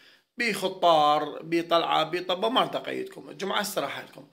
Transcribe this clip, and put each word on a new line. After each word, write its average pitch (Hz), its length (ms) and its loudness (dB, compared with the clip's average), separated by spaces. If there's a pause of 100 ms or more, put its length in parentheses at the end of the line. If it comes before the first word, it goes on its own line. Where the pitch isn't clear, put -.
(380)
بي 233 160 0
خطار، 156 880 2
بي 165 200 0
طلعة، 160 420 2
بي 156 160 -4
طبة، 185 300 -2
ما 170 120 4
أريد 165 140 -2
أقيدكم. 131 540 -8
الجمعة 196 320 -4
استراحة 147 400 -6
إلكم. - 320 -20